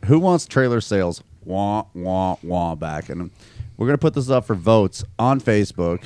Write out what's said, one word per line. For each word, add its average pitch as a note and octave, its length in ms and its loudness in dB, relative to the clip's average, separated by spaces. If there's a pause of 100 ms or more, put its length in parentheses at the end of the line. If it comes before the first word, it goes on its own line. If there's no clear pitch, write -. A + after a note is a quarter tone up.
who C#3 120 6
wants F3+ 280 2
trailer B2 340 2
sales? F#2 420 -2 (220)
Wah, G2+ 400 -4 (100)
wah, F#2 480 -2
wah E2+ 320 -4
back. D#2 340 -8
And E2+ 220 -10 (460)
we're A2+ 100 -4
gonna C#3 120 0
put D#3 160 0
this C3 160 -4
up B2+ 140 2
for A2+ 100 -2
votes G2+ 500 2 (140)
on C3+ 220 2
Facebook. F#2 640 0